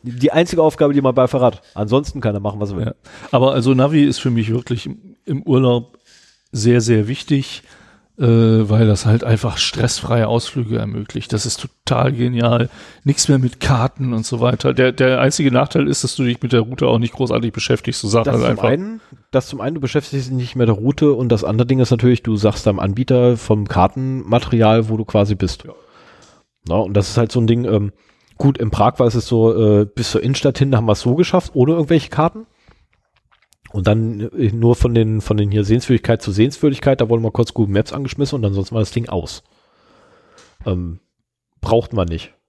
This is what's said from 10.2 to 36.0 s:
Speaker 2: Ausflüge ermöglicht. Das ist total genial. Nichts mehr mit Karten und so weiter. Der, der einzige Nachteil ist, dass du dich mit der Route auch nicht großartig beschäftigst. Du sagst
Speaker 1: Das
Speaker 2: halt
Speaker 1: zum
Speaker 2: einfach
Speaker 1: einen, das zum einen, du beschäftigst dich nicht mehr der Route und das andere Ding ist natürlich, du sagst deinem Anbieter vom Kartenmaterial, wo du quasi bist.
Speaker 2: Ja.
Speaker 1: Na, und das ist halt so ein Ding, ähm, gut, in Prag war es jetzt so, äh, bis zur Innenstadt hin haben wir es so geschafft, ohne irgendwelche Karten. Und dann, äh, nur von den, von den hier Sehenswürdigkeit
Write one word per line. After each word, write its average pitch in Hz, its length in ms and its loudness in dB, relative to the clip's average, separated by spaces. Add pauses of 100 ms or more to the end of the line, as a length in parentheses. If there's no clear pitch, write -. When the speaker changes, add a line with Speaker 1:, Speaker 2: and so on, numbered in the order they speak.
Speaker 2:
Ausflüge 117 500 -4
ermöglicht. 107 560 -8
Das 107 100 -4
ist - 160 -6
total 127 520 -2
genial. 120 580 0 (320)
Nichts - 260 0
mehr 139 100 4
mit 123 220 -2
Karten 127 540 -2
und 110 100 -4
so 117 160 -6
weiter. 127 320 0
Der, 127 200 2
der 127 280 2
einzige 139 320 0
Nachteil 139 340 0
ist, 143 180 -2
dass - 120 -6
du 139 80 -4
dich 120 160 -2
mit 123 140 -2
der 117 60 4
Route 127 260 -4
auch 117 120 2
nicht 117 140 -2
großartig 117 400 -4
beschäftigst. - 500 -4
Du 104 60 -6
sagst 113 200 2
Speaker 1:
Das 131 80 0
Speaker 2:
halt 120 80 2
Speaker 1:
zum 120 60 0
Speaker 2:
einfach 110 200 -2
Speaker 1:
einen, 202 320 -4 (280)
das 131 180 0
zum 139 120 -12
einen, 139 140 -6
du 147 80 -6
beschäftigst 135 480 -4
dich - 40 -4
nicht 123 220 -6
mehr 120 100 2
der 110 100 2
Route 143 360 2
und 123 160 0
das 107 160 2
andere 117 220 0
Ding 131 140 2
ist 120 100 2
natürlich, 123 320 2
du 110 140 -2
sagst 101 300 0
deinem 98 140 0
Anbieter 123 560 2
vom 104 320 -2
Kartenmaterial, 113 1200 0
wo 110 80 -2
du 110 80 -4
quasi 104 300 0
bist. - 300 -4
Speaker 2:
Ja. - 100 -20 (920)
Speaker 1:
Na, 85 100 -2
und 101 180 -2
das 98 160 2
ist - 80 0
halt 117 120 2
so 123 100 0
ein 113 60 2
Ding, 120 200 2
ähm, 104 260 0 (440)
gut, 139 220 2
in 110 140 -2
Prag 113 260 2
war 123 80 4
es 113 80 2
jetzt 117 140 -2
so, 113 260 4 (280)
äh, - 40 2
bis - 240 -6
zur - 120 0
Innenstadt 135 360 -2
hin 139 180 2
haben 113 100 0
wir 107 60 2
es - 100 0
so 127 120 2
geschafft, 175 400 0
ohne 139 180 2
irgendwelche 160 380 0
Karten. 170 360 -2 (1300)
Und 95 140 -2
dann, 110 320 0 (180)
äh, 117 160 2
nur 117 220 2
von 120 180 0
den, 110 280 2
von - 160 -2
den 104 160 0
hier 104 100 0
Sehenswürdigkeit 113 580 0